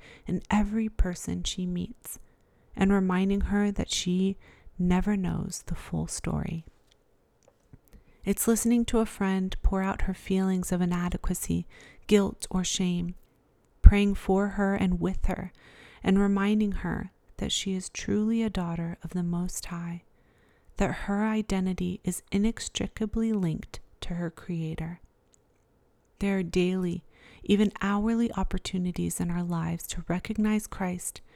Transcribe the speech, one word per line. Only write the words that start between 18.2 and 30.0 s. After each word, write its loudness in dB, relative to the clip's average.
a 0
daughter -4
of -10
the -2
Most -4
High, -10
that 0
her 0
identity -2
is -4
inextricably -2
linked -2
to -4
her -4
Creator. -8
There 0
are 0
daily, 0
even 4
hourly 0
opportunities -2
in -2
our -2
lives -4
to -6